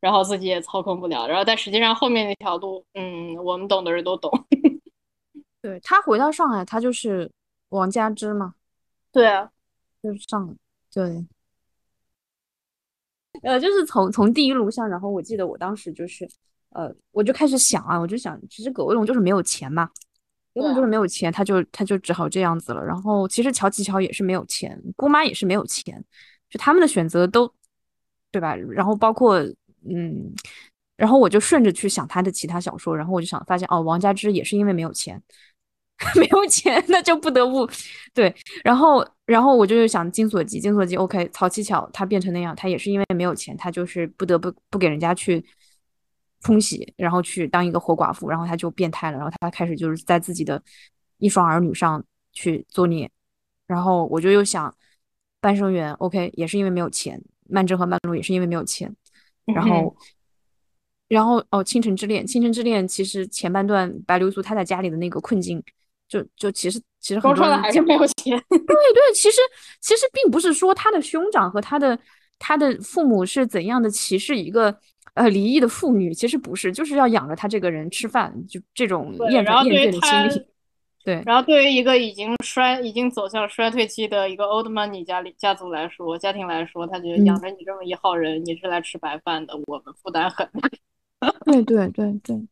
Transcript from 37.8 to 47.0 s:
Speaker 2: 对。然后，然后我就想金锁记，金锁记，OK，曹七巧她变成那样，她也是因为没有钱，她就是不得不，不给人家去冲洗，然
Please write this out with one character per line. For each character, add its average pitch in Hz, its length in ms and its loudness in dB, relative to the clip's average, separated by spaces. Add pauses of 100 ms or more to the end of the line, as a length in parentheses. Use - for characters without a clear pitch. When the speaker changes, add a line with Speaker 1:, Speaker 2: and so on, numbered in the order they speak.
Speaker 2:
对。 196 200 2 (300)
然 240 120 6
后， 285 300 6 (200)
然 226 160 4
后 269 140 6
我 214 100 8
就 226 200 6
想 175 240 0
金 220 180 0
锁 202 140 0
记， - 180 -6
金 202 120 0
锁 202 140 4
记， 180 100 -2
OK， 180 360 0
曹 185 160 0
七 214 140 -4
巧 202 300 -2
她 196 140 -6
变 196 140 0
成 185 120 -4
那 175 80 -4
样， 170 140 -6
她 190 140 -6
也 180 100 -2
是 - 120 -6
因 202 100 0
为 202 140 -2
没 175 100 0
有 175 100 0
钱， - 220 -12
她 180 140 -8
就 175 140 -4
是 175 220 -6
不 - 180 -6
得 170 140 4
不， 175 140 -4 (180)
不 - 80 -4
给 185 100 4
人 151 100 -2
家 170 140 0
去 175 320 -2 (960)
冲 214 200 4
洗， - 360 -6
然 175 140 -2